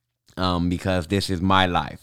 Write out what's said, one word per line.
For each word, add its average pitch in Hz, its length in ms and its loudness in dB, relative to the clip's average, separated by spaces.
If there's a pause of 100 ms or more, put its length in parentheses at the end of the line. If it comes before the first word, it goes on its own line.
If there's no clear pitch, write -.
(360)
um, 90 320 -2
because 90 400 -2
this 98 220 -2
is 90 120 -4
my 95 240 4
life." 85 380 -2